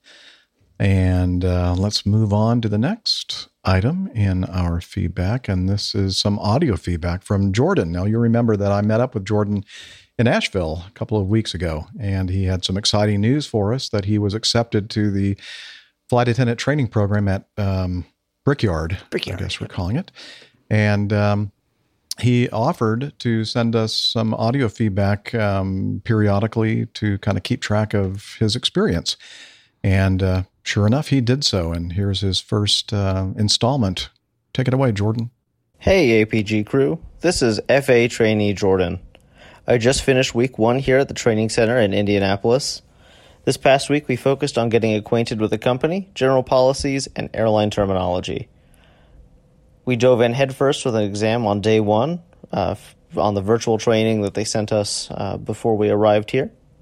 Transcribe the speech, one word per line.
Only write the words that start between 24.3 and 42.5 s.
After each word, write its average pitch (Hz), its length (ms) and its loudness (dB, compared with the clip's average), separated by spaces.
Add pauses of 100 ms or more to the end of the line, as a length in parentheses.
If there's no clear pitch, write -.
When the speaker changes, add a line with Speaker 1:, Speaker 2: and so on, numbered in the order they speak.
Speaker 1:
audio 120 340 2
feedback, 101 680 0
um, 98 680 -2
periodically 110 840 2
to 104 320 -2
kinda 101 220 -2
keep - 200 -4
track 107 340 -2
of 98 440 -4
his 110 180 0
experience. 151 600 -2 (640)
And, 95 400 2
uh, 92 200 0 (200)
sure 104 240 0
enough, 135 220 2
he 135 120 2
did 127 240 0
so. 85 280 -2
And 85 200 -4
here's 98 280 -2
his 95 200 -2
first, - 520 -2
uh, 95 440 -2
installment. 107 720 0 (460)
Take 131 120 -2
it 123 80 0
away, 131 180 2
Jordan. 110 380 -2 (480)
Speaker 3:
Hey, 139 440 4
A - 20 2
P 110 180 -2
G 107 220 -2
crew. 139 340 0 (220)
This 160 220 0
is 110 260 2
F 135 220 4
A 120 180 4
trainee 107 460 0
Jordan. 92 440 0 (680)
I 120 120 4
just 120 240 0
finished 131 320 2
week 127 240 -2
one 120 200 2
here 131 200 2
at 135 100 0
the - 60 -10
training 110 360 0
center 120 280 0
in 101 140 2
Indianapolis. 101 920 0 (600)